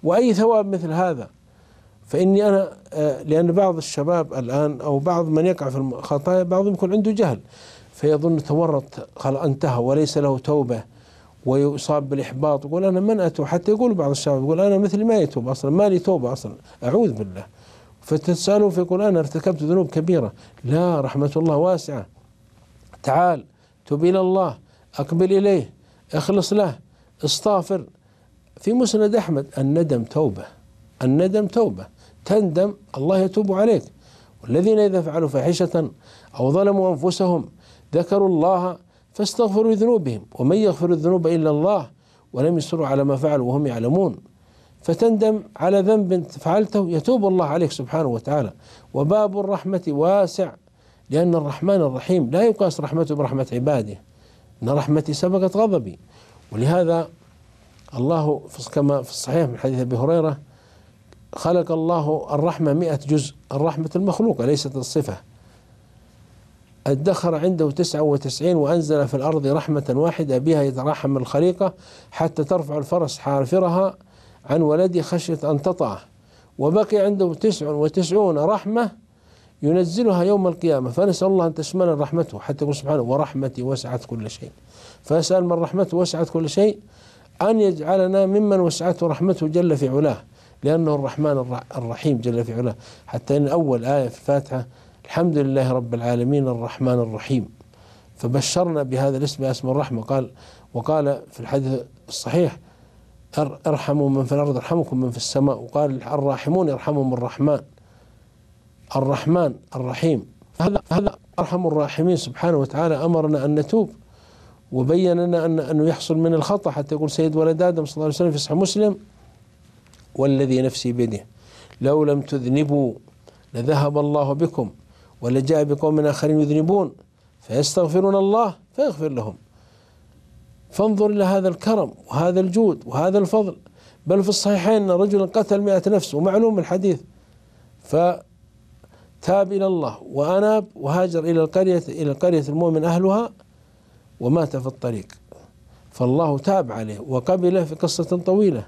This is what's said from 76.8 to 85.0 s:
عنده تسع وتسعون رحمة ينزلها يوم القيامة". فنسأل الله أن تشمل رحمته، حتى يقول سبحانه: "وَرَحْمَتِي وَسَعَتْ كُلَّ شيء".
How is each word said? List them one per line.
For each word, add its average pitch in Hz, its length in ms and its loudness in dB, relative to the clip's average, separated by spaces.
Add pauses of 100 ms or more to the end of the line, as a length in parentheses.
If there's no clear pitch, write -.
عنده 190 380 0
تسع 160 360 -2
وتسعون 160 680 0
رحمة 208 520 -2 (720)
ينزلها 180 600 2
يوم 190 240 2
القيامة". 156 440 0
فنسأل 185 380 0
الله 185 180 2
أن 160 80 -2
تشمل 165 440 0
رحمته، 147 400 -2
حتى 143 260 -4
يقول 143 120 -2
سبحانه: 143 260 -2
"وَرَحْمَتِي 135 600 -2
وَسَعَتْ 123 420 -6
كُلَّ 107 260 -10
شيء". - 200 -16 (520)